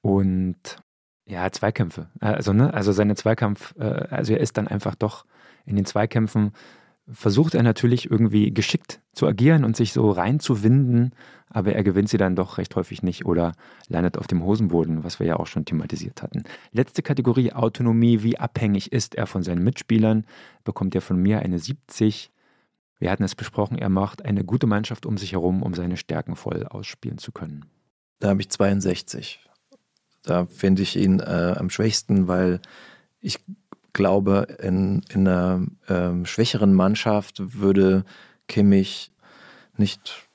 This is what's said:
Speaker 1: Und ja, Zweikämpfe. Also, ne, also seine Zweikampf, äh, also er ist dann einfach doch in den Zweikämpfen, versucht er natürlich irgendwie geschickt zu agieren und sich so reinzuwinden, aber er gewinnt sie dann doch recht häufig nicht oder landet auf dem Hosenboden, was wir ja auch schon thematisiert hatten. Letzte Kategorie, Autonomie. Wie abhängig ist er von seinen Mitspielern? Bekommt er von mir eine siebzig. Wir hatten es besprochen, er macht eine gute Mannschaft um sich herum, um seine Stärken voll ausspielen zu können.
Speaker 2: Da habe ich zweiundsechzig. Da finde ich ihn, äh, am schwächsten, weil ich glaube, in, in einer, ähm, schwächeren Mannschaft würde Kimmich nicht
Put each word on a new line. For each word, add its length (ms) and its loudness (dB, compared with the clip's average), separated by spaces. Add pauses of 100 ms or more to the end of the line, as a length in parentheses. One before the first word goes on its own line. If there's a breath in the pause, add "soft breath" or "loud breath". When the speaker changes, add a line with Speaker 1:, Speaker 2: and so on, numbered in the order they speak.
Speaker 1:
Und 800 0 (420)
ja, 260 -6
Zweikämpfe. 580 -4 (100)
Also, 340 -2
ne, 220 4
also 160 0
seine 240 2
Zweikampf, 640 -2
äh, 40 -6
also 500 -2
er 60 2
ist 180 -2
dann 100 -2
einfach 260 -4
doch 320 -4 (400 soft breath)
in 100 -4
den 100 2
Zweikämpfen, 640 0 (600 loud breath)
versucht 440 2
er 80 4
natürlich 460 2
irgendwie 440 2
geschickt 480 -4 (100)
zu 160 0
agieren 380 4
und 100 0
sich 160 0
so 200 4
reinzuwinden, 1000 2 (360 loud breath)
aber 240 0
er 100 0
gewinnt 260 2
sie 80 0
dann 180 2
doch 220 -4
recht 180 -8
häufig 280 -4
nicht 220 -4
oder 280 0 (340 loud breath)
landet 300 -2
auf 100 -8
dem 160 0
Hosenboden, 600 0
was 160 -10
wir 80 -2
ja 100 0
auch 100 -4
schon 180 -6
thematisiert 560 -6
hatten. 220 -8 (280 loud breath)
Letzte 300 -2
Kategorie, 500 0
Autonomie. 720 2
Wie 140 0
abhängig 560 -2
ist 220 -4
er 120 -4
von 160 -6
seinen 200 -2
Mitspielern? 600 2 (380 loud breath)
Bekommt 320 -4
er 60 0
von 160 -2
mir 220 2
eine 200 -4
siebzig. 720 -4 (680)
Wir 120 -2
hatten 120 -2
es 120 -4
besprochen, 440 -4
er 100 -2
macht 340 -2
eine 220 -2
gute 220 0
Mannschaft 380 -2
um 120 -4
sich 160 -8
herum, 300 0
um 100 -4
seine 240 -4
Stärken 380 -6
voll 320 -8
ausspielen 500 -12
zu 140 -16
können. 340 -14 (540)
Speaker 2:
Da 100 -2
habe 120 2
ich 80 -8
zweiundsechzig. 880 -2 (840)
Da 240 0
finde 380 2
ich 120 -4
ihn, 240 4
äh, 380 -2
am 140 -4
schwächsten, 560 0
weil 340 2 (580 loud breath)
ich 200 -8 (540)
glaube, 540 2 (140)
in, 480 0
in 180 2
einer, 380 2 (240)
ähm, 360 -2
schwächeren 480 2
Mannschaft 840 0
würde 460 4 (420 loud breath)
Kimmich 640 2 (640 loud breath)
nicht 580 -4